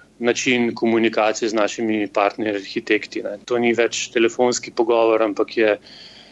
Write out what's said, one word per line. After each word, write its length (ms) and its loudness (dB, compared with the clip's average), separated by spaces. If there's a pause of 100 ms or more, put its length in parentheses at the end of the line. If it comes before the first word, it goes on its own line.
(220)
način 520 0
komunikacije 720 0
z 60 -4
našimi 520 -2
partnerji 560 -2
arhitekti, 600 -4
ne." 220 -8
To 140 -2
ni 160 2
več 400 -2
telefonski 560 0
pogovor, 520 2
ampak 340 -2
je 220 2 (540)